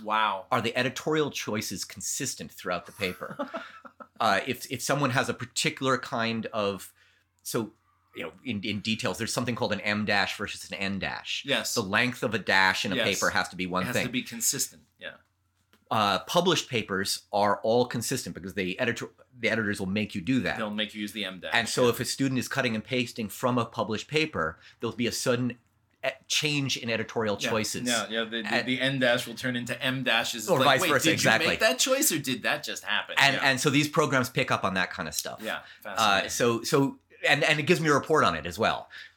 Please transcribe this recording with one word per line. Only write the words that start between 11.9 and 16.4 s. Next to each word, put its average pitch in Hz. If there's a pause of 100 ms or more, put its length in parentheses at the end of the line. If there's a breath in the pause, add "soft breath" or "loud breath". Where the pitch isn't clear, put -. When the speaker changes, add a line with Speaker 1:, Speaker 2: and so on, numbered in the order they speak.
Speaker 2:
of 117
a 113
dash 95
in 107
a 92
Speaker 1:
Yes. 110
Speaker 2:
paper 92
has 90
to -
be 92
one 90
Speaker 1:
It -
has 123
Speaker 2:
thing. 92
Speaker 1:
to -
be 127
consistent, 117 (180)
yeah. 80 (800)
Speaker 2:
Uh, 101
published 175